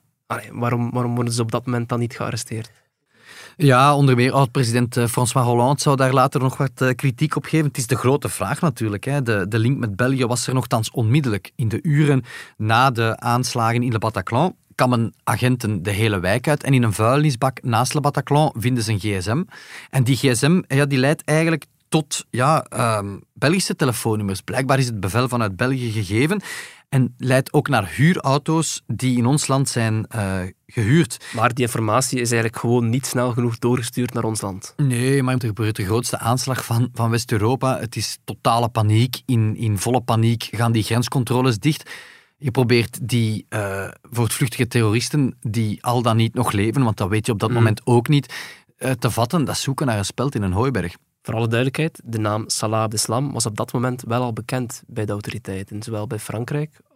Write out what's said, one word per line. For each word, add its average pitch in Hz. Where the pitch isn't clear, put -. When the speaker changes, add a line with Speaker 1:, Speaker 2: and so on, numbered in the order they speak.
Speaker 1:
Allee, 117
waarom, 120
waarom 120
worden 120
ze 120
op 113
dat 123
moment 120
dan 120
niet 120
gearresteerd? 117
Speaker 2:
Ja, 139
onder 139
meer 123
oud-president, 123
eh, 123
François 123
Hollande 120
zou 143
daar 131
later 127
nog 131
wat, 135
eh, 127
kritiek 139
op 147
geven. 160
Het -
is 120
de 123
grote 131
vraag 98
natuurlijk, 107
hè. 139
De, 104
de 113
link 120
met 107
België 127
was 120
er 127
nochtans 120
onmiddellijk. 117
In 113
de 110
uren 143
na 113
de 113
aanslagen 120
in 123
Le 110
Bataclan 113
kammen 120
agenten 113
de 101
hele 101
wijk 104
uit 147
en 139
in 123
een 110
vuilnisbak 131
naast 123
Le 151
Bataclan 143
vinden 120
ze 110
een 98
G 98
S 87
M. 127
En 135
die 127
G 123
S -
M, 170
ja, 139
die 139
leidt 143
eigenlijk 160
tot, -
ja, 135
ehm, 107
Belgische 185
telefoonnummers. 107
Blijkbaar 135
is 131
het 113
bevel 110
vanuit 117
België 123
gegeven 113
en 127
leidt 127
ook -
naar 110
huurauto's 156
die 123
in 120
ons 147
land 135
zijn, 110
eh, 98
gehuurd. 127
Speaker 1:
Maar 117
die 135
informatie 120
is 117
eigenlijk 113
gewoon 120
niet 131
snel 123
genoeg 117
doorgestuurd 120
naar 117
ons 110
land. 98
Speaker 2:
Nee, 131
maar 127
er 123
gebeurt 110
de 104
grootste 113
aanslag 123
van, 120
van 117
West-Europa. 117
Het 113
is -
totale 120
paniek. 113
In, 110
in 107
volle 123
paniek 113
gaan 117
die 113
grenscontroles 120
dicht. -
Je 143
probeert 120
die, 110
eh, 98
voortvluchtige 120
terroristen, 120
die 107
al 120
dan 113
niet 113
nog 123
leven, 113
want 110
dat 98
weet 107
je 123
op 104
dat 110
Speaker 1:
Hmm. 120
Speaker 2:
moment 110
ook 120
niet, 147
eh, 127
te 127
vatten. 120
Dat -
zoeken 139
naar 110
een 98
speld -
in 107
een 92
hooiberg. 101
Speaker 1:
Voor 110
alle 117
duidelijkheid, 131
de 113
naam 107
Salah 110
Abdeslam 110
was 117
op 104
dat -
moment 123
wel 120
al 123
bekend 120
bij 113
de 104
autoriteiten, 101
zowel 107
bij 113
Frankrijk 147